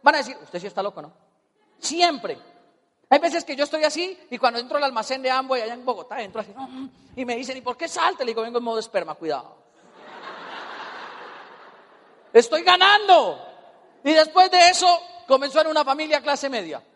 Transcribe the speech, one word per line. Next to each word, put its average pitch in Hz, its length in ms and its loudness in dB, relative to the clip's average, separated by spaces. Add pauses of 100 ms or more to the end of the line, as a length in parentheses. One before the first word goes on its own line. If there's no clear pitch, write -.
Van 294 140 4
a 294 40 0
decir, 254 220 -8
"Usted 175 180 -12
sí 190 80 -12
está 196 140 -8
loco, 196 200 -8
¿no?". 156 120 -20 (680)
Siempre. 285 580 -2 (720)
Hay 294 100 8
veces 330 240 0
que 285 120 -8
yo 285 100 0
estoy 311 180 -4
así, 330 340 -4 (120)
y 247 80 -10
cuando 240 220 0
entro 262 180 -6
al 294 60 0
almacén 262 380 -4
de 254 80 -2
Amway 262 320 -2
allá 226 120 -8
en 247 100 -14
Bogotá, 247 380 -6
entro 208 200 -10
así, 202 140 -12
"Mm", 262 320 -14 (280)
y 254 100 -6
me 240 100 -4
dicen, 254 220 -8
"¿Y 254 40 -16
por 247 160 -6
qué 330 100 -8
salta?". 339 360 -2
Le 233 80 -4
digo, 226 100 -4
"Vengo 240 180 -4
en 240 40 -6
modo 226 160 -4
esperma, 175 360 -6
cuidado. 151 420 -8 (2750)
Estoy 302 300 4
ganando". 359 840 4 (560)
Y 294 100 2
después 320 360 6
de 359 200 8
eso, 349 300 4 (280)
comenzó 277 340 2
en 311 60 2
una 311 160 0
familia 294 380 -2
clase 277 280 -4
media. 170 320 -8 (140)